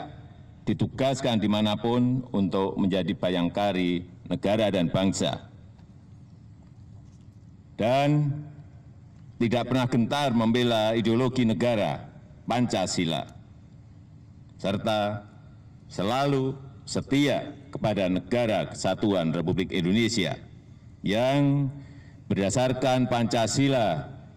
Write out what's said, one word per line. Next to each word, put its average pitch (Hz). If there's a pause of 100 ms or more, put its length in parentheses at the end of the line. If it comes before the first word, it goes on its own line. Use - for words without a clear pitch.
(680)
ditugaskan 123
dimanapun 107
untuk 98
menjadi 92
bayangkari 90 (240)
negara 104
dan 92
bangsa. 95 (2250)
Dan 143 (1040)
tidak 120
pernah 127
gentar 131
membela 113
ideologi 120
negara 104 (400)
Pancasila, 92 (1300)
serta 104 (640)
selalu 131 (240)
setia - (160)
kepada 98
negara 101
kesatuan 92
Republik 85
Indonesia 95 (720)
yang 139 (560)
berdasarkan 127
Pancasila 117 (260)